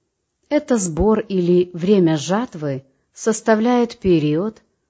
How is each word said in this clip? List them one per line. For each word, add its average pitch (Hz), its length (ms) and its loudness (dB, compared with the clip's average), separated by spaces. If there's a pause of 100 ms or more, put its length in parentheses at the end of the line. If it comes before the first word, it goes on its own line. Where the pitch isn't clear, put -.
(500)
Это 294 260 0
сбор 185 440 0
или 180 520 0
время 175 460 2
жатвы 151 640 -6 (300)
составляет 233 840 0
период, 165 640 -2 (280)